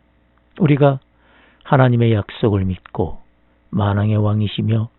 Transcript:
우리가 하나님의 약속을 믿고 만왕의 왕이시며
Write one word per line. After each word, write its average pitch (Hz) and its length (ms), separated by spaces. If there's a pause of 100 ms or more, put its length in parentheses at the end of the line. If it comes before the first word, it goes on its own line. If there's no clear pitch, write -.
(600)
우리가 139 400 (640)
하나님의 120 480
약속을 101 520
믿고 - 560 (500)
만왕의 104 460
왕이시며 107 720 (100)